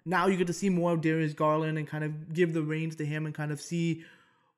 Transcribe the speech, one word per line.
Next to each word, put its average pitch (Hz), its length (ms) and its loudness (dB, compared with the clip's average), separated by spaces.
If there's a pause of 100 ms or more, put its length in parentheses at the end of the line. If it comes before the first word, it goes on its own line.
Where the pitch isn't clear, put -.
now 175 220 2
you 196 80 4
get 180 100 2
to 175 60 0
see 196 180 0
more 175 220 2
of 165 80 2
Darius 160 340 2
Garland 156 440 2
and 151 100 -4
kind 156 160 -4
of 156 280 -6
give 170 200 2
the 160 100 0
reins 156 340 -2
to 151 80 -4
him 151 220 -2
and 151 80 -6
kind 151 160 -4
of 147 100 -6
see 170 440 0 (540)